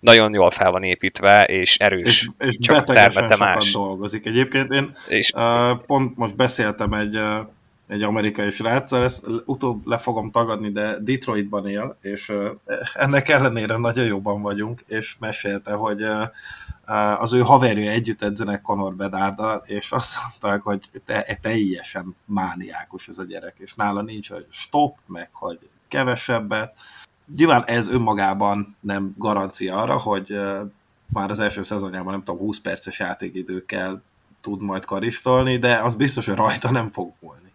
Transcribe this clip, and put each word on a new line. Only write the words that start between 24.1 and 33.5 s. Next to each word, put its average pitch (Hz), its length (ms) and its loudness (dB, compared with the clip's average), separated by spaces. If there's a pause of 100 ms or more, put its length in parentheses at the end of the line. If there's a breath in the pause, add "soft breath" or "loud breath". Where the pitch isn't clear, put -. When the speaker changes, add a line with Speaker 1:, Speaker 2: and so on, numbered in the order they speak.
Speaker 2:
hogy 90 200 -14
stop, - 460 -2 (100)
meg 87 260 -14
hogy 85 260 -10 (300)
kevesebbet. 113 840 -4 (600 soft breath)
Nyilván 143 300 4
ez 117 220 0
önmagában 101 920 0
nem 98 380 -4
garancia 98 640 -2
arra, 131 160 0
hogy, 101 340 -4
ö, 101 280 -6 (520)
már 101 180 -4
az 104 100 -4
első 101 220 -2
szezonjában, 95 500 -6
nem 98 100 -8
tudom, 87 180 -10
húsz 104 200 -4
perces - 380 -8
játékidőkkel 92 1040 -8 (380)